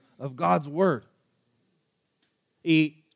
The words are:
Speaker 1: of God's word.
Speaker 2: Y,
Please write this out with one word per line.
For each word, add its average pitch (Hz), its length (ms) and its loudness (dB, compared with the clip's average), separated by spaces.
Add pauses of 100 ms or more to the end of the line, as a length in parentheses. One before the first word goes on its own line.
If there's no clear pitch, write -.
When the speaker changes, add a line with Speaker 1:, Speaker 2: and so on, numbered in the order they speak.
(200)
Speaker 1:
of 131 160 -12
God's 170 340 -2
word. 156 360 -2 (1600)
Speaker 2:
Y, 156 400 0 (120)